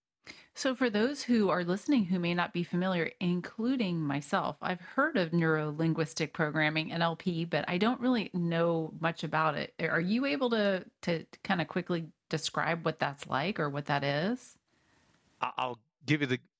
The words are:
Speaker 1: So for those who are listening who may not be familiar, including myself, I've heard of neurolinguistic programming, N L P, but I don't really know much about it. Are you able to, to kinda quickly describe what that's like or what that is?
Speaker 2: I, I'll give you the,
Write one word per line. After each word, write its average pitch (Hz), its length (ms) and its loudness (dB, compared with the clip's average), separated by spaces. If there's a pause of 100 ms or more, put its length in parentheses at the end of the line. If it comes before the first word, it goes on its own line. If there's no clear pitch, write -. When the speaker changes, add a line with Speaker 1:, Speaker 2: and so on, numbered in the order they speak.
(540)
Speaker 1:
So 262 200 0
for 240 160 2
those 233 320 2
who 220 260 4
are 175 160 2
listening 196 400 2
who 175 160 2
may 170 140 0
not 175 180 0
be 175 100 0
familiar, 175 560 0
including 180 840 0
myself, 147 600 -2
I've 180 200 -4
heard 302 360 -2
of 175 140 2
neurolinguistic 156 1000 0
programming, 156 600 0
N 165 100 -2
L 165 140 0
P, 170 280 -2
but 170 220 0
I 180 120 -2
don't 233 220 2
really 240 340 0
know 170 640 0
much 165 240 -2
about 156 320 0
it. - 240 -6
Are 165 200 0
you 220 260 0
able 277 240 0
to, 202 340 2 (180)
to 165 220 -2 (180)
kinda 175 220 0
quickly 170 480 -2 (160)
describe 156 560 -2
what 160 160 -2
that's 139 260 -4
like 151 320 -2
or 147 120 0
what 143 160 -4
that 143 180 0
is? 156 520 -2 (840)
Speaker 2:
I, 123 160 -2
I'll 123 240 -4 (240)
give 147 160 2
you 147 80 2
the, 123 120 0 (200)